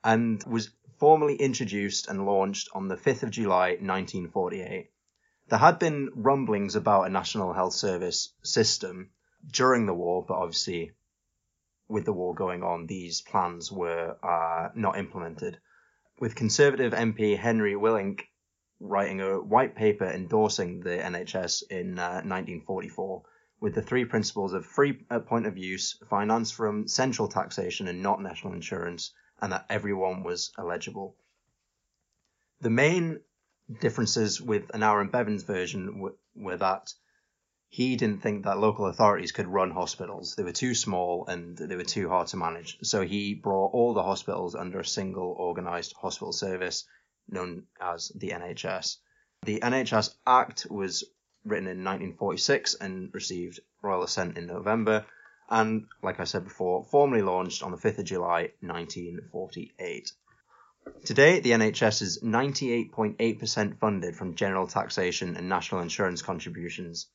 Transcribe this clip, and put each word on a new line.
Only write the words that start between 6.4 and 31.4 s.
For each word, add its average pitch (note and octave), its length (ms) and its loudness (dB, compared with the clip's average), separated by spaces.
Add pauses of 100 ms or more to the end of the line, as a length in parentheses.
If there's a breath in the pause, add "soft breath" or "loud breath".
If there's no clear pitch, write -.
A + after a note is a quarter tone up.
about G2+ 300 6
a F#2 60 0
national F#2+ 420 -2
health F#2 220 0
service F2+ 580 -2 (100)
system F#2+ 680 0 (380)
during B2+ 380 4
the F#2+ 80 2
war, F2 320 0
but F2+ 120 -2
obviously E2+ 540 -4 (960)
with G#2 160 -2
the G#2+ 80 0
war F2+ 220 -2
going F2+ 300 -2
on, E2+ 220 -2
these F2 340 -6
plans F2 500 -2
were, E2+ 540 -4
uh, E2 500 0
not G#2 240 0
implemented, F2+ 600 -8 (600 soft breath)
with A2+ 160 -2
Conservative B2+ 600 4
M A2+ 180 2
P G#2+ 240 4
Henry G#2+ 380 2
Willink G2+ 480 2 (580)
writing G2 400 0
a F#2+ 200 0
white A#2 360 4
paper G#2 340 4
endorsing F#2 680 2
the F2 200 -2
N F2+ 140 -4
H F2 220 -6
S F2+ 260 -2
in, F#2 340 -6
uh, F2+ 260 -4
nineteen F#2 440 -6
forty-four, F#2+ 560 -6 (380 soft breath)
with G#2+ 160 -2
the A2 60 0
three B2 220 0
principles G#2 480 -2
of F#2 140 -4
free, - 460 2
uh, A#2+ 80 0
point A#2 260 0
of F#2+ 100 -4
use, F#2+ 400 -6 (140)
finance A2 400 2
from G#2+ 380 -2
central A#2+ 400 0
taxation F#2 580 -4
and F2+ 160 -6
not G2 180 2
national F2+ 340 -8
insurance, E2+ 580 -8 (280 soft breath)
and G2 120 -2
that - 180 -4
everyone F#2+ 520 -2
was F2 340 -6
eligible. F2+ 600 -8 (1400)